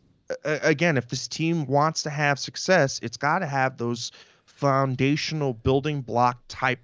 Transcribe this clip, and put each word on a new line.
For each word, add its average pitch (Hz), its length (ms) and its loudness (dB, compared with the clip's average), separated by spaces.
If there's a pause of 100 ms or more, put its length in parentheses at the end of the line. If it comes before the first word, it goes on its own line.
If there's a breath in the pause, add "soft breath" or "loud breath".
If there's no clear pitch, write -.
(460)
a-, 147 160 -2
again, 156 360 4
if 120 120 -2
this - 180 -6
team 165 380 -2
wants 143 380 0
to 151 80 -6
have 143 260 2
success, - 640 0
it's 117 160 -8
gotta 160 300 -2
have 131 300 0
those 120 340 -6 (340 loud breath)
foundational 135 1080 0
building 135 480 0
block 120 360 2 (100)
type 127 360 -2